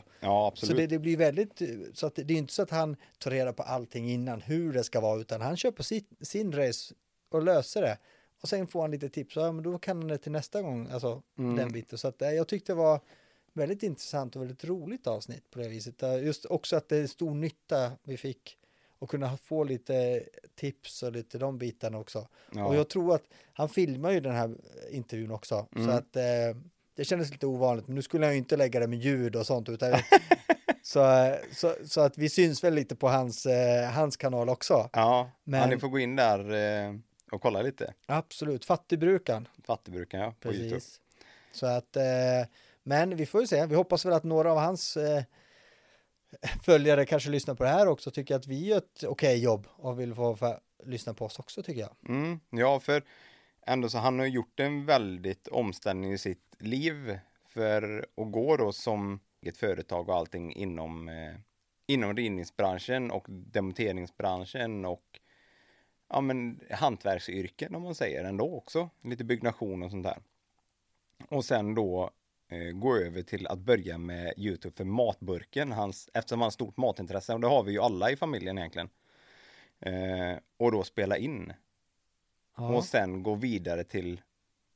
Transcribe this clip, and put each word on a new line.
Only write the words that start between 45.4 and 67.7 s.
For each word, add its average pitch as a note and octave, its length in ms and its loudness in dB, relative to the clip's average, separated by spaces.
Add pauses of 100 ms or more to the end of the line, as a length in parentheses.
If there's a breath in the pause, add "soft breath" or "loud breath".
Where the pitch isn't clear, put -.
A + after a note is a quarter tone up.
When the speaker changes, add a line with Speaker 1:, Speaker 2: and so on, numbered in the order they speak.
Speaker 2:
följare D3 440 8
kanske C#3+ 240 0
lyssnar C#3+ 240 -2
på A#2 100 -4
det B2+ 60 4
här F#3+ 160 6
också, D3 240 0
tycker C#3 260 -4
att C3 100 -6
vi C#3 200 -6
gör G#3 120 2
ett - 260 -6
okej C3 380 2
jobb A2 280 4
och B2+ 300 -8
vill A#2+ 140 -6
få, A#2 220 0
få A#2 220 -2 (260)
lyssna A#2+ 300 -8
på - 100 -8
oss - 140 -10
också, - 240 -12
tycker C3 180 -8
jag. G2+ 100 -8 (180)
Speaker 1:
Mm, D#3 320 -4 (100)
ja, C3 300 4
för C#3+ 220 2 (640 soft breath)
ändå B2 220 2
så A#2 100 -2
han B2+ 200 2
har C3 80 2
gjort C3+ 340 -2
en C#3+ 260 -2
väldigt F#2+ 640 0
omställning F#2+ 640 -2
i F#2+ 60 -4
sitt - 400 -8
liv C3 600 -4 (300)
för G#2+ 580 -2 (100)
att A2 160 -6
gå C3 240 4
då A2 160 2
som G2+ 480 -2 (220)
eget E2+ 140 -8
företag F2 520 -2
och F#2+ 80 0
allting E2+ 380 -4
inom, E2 540 -8
eh, D#2+ 260 -12 (520)
inom A2 300 0
rivningsbranschen G#2 960 -2
och F#2+ 180 -8
demonteringsbranschen F#2+ 1600 -4
och, - 360 -10 (880 soft breath)
ja, C3+ 120 0
men B2+ 400 -2 (100)
hantverksyrken, G2 1040 -4